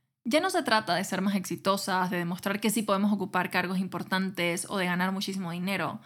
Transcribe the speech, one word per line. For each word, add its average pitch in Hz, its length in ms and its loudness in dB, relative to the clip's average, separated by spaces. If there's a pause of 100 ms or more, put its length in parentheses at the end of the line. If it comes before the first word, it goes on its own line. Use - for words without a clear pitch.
(240)
ya 269 160 2
no 370 100 0
se 370 140 0
trata 214 320 2
de 180 80 2
ser 185 160 -2
más 196 160 2
exitosas, 190 760 0
de 180 60 -2
demostrar 180 460 -2
que 226 80 2
sí 214 120 0
podemos 202 300 2
ocupar 190 380 0
cargos 185 300 0
importantes 180 880 -2
o 208 80 -2
de 185 80 0
ganar 180 260 2
muchísimo 190 400 -4
dinero, 180 540 -4